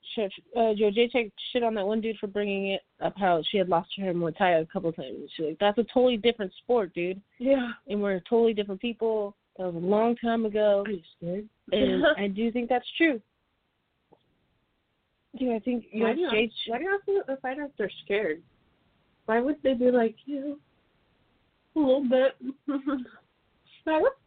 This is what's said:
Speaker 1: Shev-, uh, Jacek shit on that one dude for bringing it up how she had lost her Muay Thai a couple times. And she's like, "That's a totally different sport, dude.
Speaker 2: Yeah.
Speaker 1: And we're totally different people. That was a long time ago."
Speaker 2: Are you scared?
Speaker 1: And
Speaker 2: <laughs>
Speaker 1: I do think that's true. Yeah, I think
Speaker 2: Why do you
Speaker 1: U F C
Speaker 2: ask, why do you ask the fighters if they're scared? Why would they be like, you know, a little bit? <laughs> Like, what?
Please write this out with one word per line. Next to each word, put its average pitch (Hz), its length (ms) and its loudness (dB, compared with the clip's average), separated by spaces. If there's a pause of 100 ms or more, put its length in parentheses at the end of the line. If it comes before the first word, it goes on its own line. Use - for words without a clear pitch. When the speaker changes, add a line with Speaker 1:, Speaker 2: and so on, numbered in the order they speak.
(180)
Speaker 1:
Shev-, 202 140 -2 (260)
uh, 226 180 4
Jacek 220 580 2 (200)
shit 247 100 0
on 226 120 0
that 196 120 -2
one 220 160 0
dude 220 160 -4
for - 80 -8
bringing 196 460 -4
it 190 100 -4 (180)
up 165 160 -4
how 180 340 2
she 214 80 -2
had 180 120 2
lost 170 280 0
her 190 140 -4
Muay 170 240 -2
Thai 185 160 2
a 165 140 2
couple 165 260 -4
times. 147 160 -10 (120)
And 143 140 -16
she's 160 120 -6
like, 156 120 -6
"That's 208 200 2
a 233 60 2
totally 247 340 2
different 220 340 0 (100)
sport, 220 320 0
dude. 180 260 -4 (180)
Speaker 2:
Yeah. 247 340 0 (160)
Speaker 1:
And 208 140 -2
we're 196 260 0
totally 233 260 4
different 202 260 -6
people. 220 560 -2 (200)
That 185 160 -4
was - 20 -6
a 170 120 -4
long 220 300 4
time 226 280 -2
ago." 208 420 2
Speaker 2:
Are 220 40 -6
you 180 120 -6 (140)
scared? 185 320 -8 (220)
Speaker 1:
And 254 360 2
Speaker 2:
<laughs> 302 120 4
Speaker 1:
I 202 100 -2
do 214 240 -2
think 240 160 -4
that's 247 300 -2
true. 302 220 4 (2000)
Yeah, 254 220 -2
I 220 60 -4
think 240 340 -4
Speaker 2:
Why 220 180 0
do 285 80 -2
you 359 60 0
Speaker 1:
U - 20 -2
F 240 60 -2
C 214 100 4
Speaker 2:
ask, 226 80 -6 (180)
why 233 80 -4
do 285 60 -6
you 381 100 0
ask 403 120 -6 (200)
the 269 140 -6
fighters 277 300 -8
if - 80 -20
they're 202 120 -4 (140)
scared? 190 380 -2 (840)
Why 220 160 0
would 294 220 -2
they 269 100 2
be 247 180 4
like, 226 260 2 (100)
you 277 140 -8
know, 285 180 -8 (1160)
a - 60 0
little 269 280 4
bit? 262 280 4 (320)
<laughs> 269 380 -4 (800)
Like, 311 160 2
what? 523 100 4 (140)